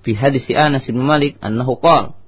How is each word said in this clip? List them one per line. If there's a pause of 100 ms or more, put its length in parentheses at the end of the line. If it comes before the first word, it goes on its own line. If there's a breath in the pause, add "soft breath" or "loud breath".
fi
hadits
Anas
bin
Malik
annahu
qala (120)